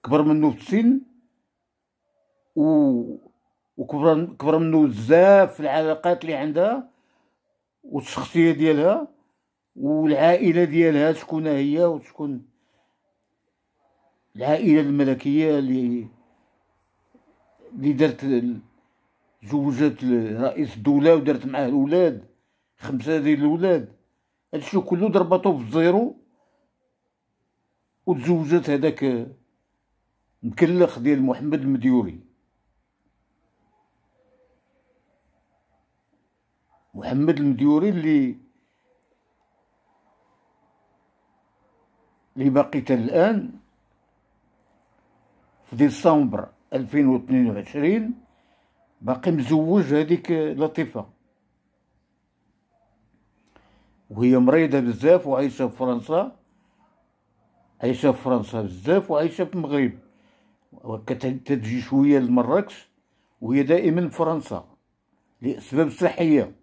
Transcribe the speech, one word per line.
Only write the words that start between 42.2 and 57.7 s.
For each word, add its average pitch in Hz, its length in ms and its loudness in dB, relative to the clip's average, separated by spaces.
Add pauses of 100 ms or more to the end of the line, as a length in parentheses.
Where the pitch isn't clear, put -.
اللي 135 120 2
باقي 139 320 0
تا 131 120 -2
الآن 175 680 0 (2000)
في - 120 -18
ديسمبر 139 760 2 (220)
ألفين 135 340 0
واثنين 127 420 2
وعشرين 156 760 -4 (800)
باقي 127 300 -4
مزوج 156 600 0
هذيك 170 380 -2
لطيفة، 151 800 -4 (3000)
وهي 123 280 2
مريضة 139 420 4
بزاف 131 480 2
وعايشة 135 400 -2
في - 80 -8
فرنسا، 131 640 -6 (1400)